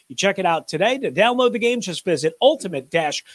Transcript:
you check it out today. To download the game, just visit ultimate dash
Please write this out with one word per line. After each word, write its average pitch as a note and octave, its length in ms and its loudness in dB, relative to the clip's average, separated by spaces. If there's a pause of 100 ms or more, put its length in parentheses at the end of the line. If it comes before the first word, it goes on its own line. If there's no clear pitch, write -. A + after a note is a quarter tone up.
you B2+ 80 -14
check F#3+ 240 0
it F#3 40 -2
out E3 220 0
today. A3 320 0
To F#3 140 -4
download A#3+ 400 2
the A3+ 80 -4
game, A#3+ 200 0
just F3 240 -8
visit D#3 380 0
ultimate G3 480 0
dash D#3 320 -2 (120)